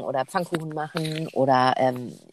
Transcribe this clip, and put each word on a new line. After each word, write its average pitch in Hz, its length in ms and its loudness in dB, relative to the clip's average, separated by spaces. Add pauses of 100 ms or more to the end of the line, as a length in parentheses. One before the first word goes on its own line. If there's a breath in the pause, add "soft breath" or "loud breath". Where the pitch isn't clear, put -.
oder 131 220 -2
Pfannkuchen 170 440 -4
machen 156 600 -4
oder, 127 480 4
ähm, 123 380 -2 (180)